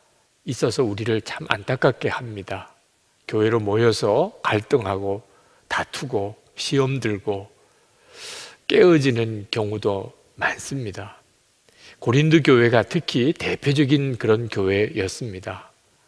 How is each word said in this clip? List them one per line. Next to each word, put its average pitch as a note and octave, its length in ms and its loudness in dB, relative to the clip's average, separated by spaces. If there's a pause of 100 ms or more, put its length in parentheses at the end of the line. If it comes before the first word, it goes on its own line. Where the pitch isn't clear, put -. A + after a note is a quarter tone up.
(440)
있어서 C#3 380 -2
우리를 A2 380 -2
참 - 280 -12
안타깝게 B2 600 -2
합니다. G2+ 640 -10 (540)
교회로 A2 320 2
모여서 A2 840 2
갈등하고 G2 800 -2 (460)
다투고 G#2+ 680 -6 (220)
시험 C3+ 420 -2
들고 G2+ 500 -4 (1200)
깨어지는 A#2+ 840 4
경우도 G#2 600 -4 (220)
많습니다. G#2 840 -8 (800)
고린도 D3 420 4
교회가 A#2+ 420 6
특히 C#3+ 480 0
대표적인 C#3 840 0
그런 A2+ 320 0
교회였습니다. F#2+ 1200 -2 (380)